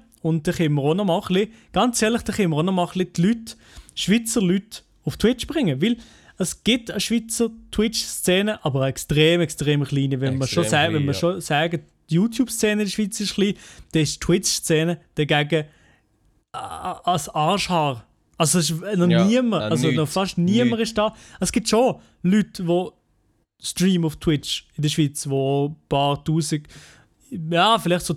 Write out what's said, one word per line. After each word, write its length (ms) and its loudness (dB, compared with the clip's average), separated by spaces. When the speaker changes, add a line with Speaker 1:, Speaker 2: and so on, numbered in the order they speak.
Speaker 1:
Und 260 -2
da 40 0
können 240 0
wir 80 0
auch 120 2
noch 100 -2
mal 140 2
ein 80 -10
bisschen, 240 0
ganz 300 0
ehrlich, 220 0
da 100 -6
können 160 2
wir 80 0
auch 60 2
noch 100 0
mal 100 2
ein 60 -4
bisschen 240 -4
die 80 0
Leute, 340 0
Schweizer 460 0
Leute, 400 -2
auf 120 -4
Twitch 300 0
bringen. 340 -2
Weil 160 0
es 260 -6
gibt 280 0
eine 80 -6
Schweizer 500 -2
Twitch-Szene, 960 -2
aber 160 0
eine 80 0
extrem, 520 2
extrem 440 0
kleine. 340 -2
Wenn 180 -2
man 100 -2
schon 160 0
Speaker 2:
Extrem 160 2
Speaker 1:
sa-, 60 4
wenn 60 0
Speaker 2:
klein, 140 0
Speaker 1:
man 100 0
Speaker 2:
ja. 40 -6
Speaker 1:
schon 220 -2
sagen, 400 -2
die 60 0
YouTube-Szene 680 0
in 60 -2
der 40 -6
Schweiz 280 -4
ist 160 -4
klein, 180 2
dann 120 2
ist 120 -2
die 40 -14
Twitch-Szene 800 0
dagegen, 500 0
äh, 40 -10
als 720 -4
Arschhaar. 760 0
Also 220 2
es 120 0
ist 100 -6
noch 120 4
Speaker 2:
Ja, 160 6
Speaker 1:
niemand, 380 2
Speaker 2:
äh, 40 -2
Speaker 1:
also 200 0
noch 140 2
Speaker 2:
nichts. 120 -2
Speaker 1:
fast 240 -2
niemand 420 2
Speaker 2:
Nichts. 120 -2
Speaker 1:
ist 60 -6
da. 180 0
Es 120 -2
gibt 180 -2
schon 260 4
Leute, 400 0
die 240 0
streamen 440 0
auf 120 -4
Twitch 580 -2
in 80 -6
der 60 2
Schweiz, 340 -2
die 100 -8
ein 420 0
paar 340 0
Tausend, 440 -2
ja, 500 2
vielleicht 260 -2
so 120 -4